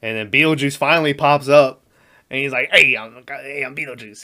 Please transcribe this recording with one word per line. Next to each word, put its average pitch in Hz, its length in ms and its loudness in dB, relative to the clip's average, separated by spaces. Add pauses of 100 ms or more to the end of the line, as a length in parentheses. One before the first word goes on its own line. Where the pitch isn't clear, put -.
And 110 140 -8
then 107 140 -8
Beetlejuice 143 460 0
finally 151 380 0
pops 143 340 0
up, 139 340 4 (480)
and 131 100 -6
he's 139 120 -4
like, 131 180 -4
Hey, 139 260 4
I'm, 113 300 -12
hey, 139 380 -12
I'm 131 100 -10
Beetlejuice 120 500 -14